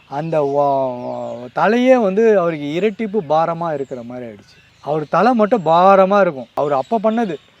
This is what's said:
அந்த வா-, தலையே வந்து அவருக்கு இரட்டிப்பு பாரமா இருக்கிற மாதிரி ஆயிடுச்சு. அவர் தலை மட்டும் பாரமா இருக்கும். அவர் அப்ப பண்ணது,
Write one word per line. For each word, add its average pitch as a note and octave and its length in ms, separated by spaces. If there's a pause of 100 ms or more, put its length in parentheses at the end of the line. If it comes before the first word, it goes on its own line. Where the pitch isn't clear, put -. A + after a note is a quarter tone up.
அந்த D#3 320
வா-, B2+ 1160
தலையே B3 420
வந்து G#3 380
அவருக்கு D#3+ 420
இரட்டிப்பு G#3+ 360 (120)
பாரமா E3 440
இருக்கிற C3+ 300
மாதிரி A#2+ 280
ஆயிடுச்சு. G2+ 260 (240)
அவர் D3+ 280
தலை G3+ 240
மட்டும் G#3+ 320
பாரமா F#3+ 560
இருக்கும். C#3+ 320
அவர் C#3+ 200
அப்ப C#3 300
பண்ணது, A3 320 (240)